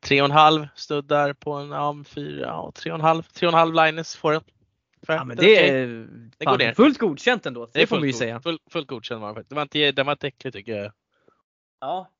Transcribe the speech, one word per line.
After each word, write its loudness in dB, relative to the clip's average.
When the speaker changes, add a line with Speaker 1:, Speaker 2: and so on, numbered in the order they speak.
Speaker 1:
tre 2
och 4
en 2
halv 4
studdar -2
på -10
en, -10
ja, -4
fyra, -10
ja, -10
tre -10
och -8
en -4
halv, 2
tre -4
och 2
en 4
halv 2
Linus 0
får 0
den. -2
Speaker 2:
Ja, -4
men -10
Speaker 1:
Det 2
är 8
Speaker 2:
det 4
Speaker 1:
okej. 0
Speaker 2:
är -4
Speaker 1:
Det -10
går 2
Speaker 2:
fan 2
Speaker 1:
ner. 2
Speaker 2:
fullt 6
godkänt -2
ändå. -10
Det -20
Speaker 1:
Det 4
är 4
Speaker 2:
får -2
man -2
ju 0
Speaker 1:
fullt -4
Speaker 2:
säga. -4
Speaker 1:
god-, -12
full-, -6
fullt -6
godkänt -10
var -10
den -12
faktiskt. -16
Det -16
var -4
inte, 0
den -2
var -2
inte -6
äcklig -12
tycker -10
jag. -10
Speaker 2:
Ja. -10